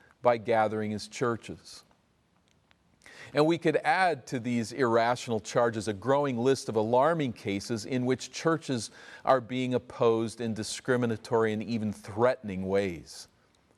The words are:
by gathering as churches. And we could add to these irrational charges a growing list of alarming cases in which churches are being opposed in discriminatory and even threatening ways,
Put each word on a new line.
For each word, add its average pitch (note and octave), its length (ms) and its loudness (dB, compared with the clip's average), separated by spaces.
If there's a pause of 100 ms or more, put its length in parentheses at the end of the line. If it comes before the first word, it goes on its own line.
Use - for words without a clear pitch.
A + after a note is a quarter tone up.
(220)
by A#2+ 160 4
gathering G#2+ 560 0
as G2+ 140 -10
churches. - 760 -6 (1500)
And D3+ 100 6
we D#3+ 140 2
could D3+ 260 2
add D#3+ 440 2
to C3+ 120 -4
these A#2+ 320 -2
irrational A#2 680 2
charges A2+ 480 0
a G#2+ 40 -2
growing C3 460 0
list C3 320 0
of A2 60 0
alarming B2+ 580 2
cases G2+ 500 -4
in B2 220 -2
which B2+ 240 -2
churches C#3+ 600 -2 (360)
are C3 160 4
being B2+ 320 -2
opposed A2+ 640 0
in A2+ 140 -4
discriminatory A2+ 1000 0
and G#2+ 100 -4
even G#2+ 300 -4
threatening G#2 760 0
ways, F#2+ 600 -2 (500)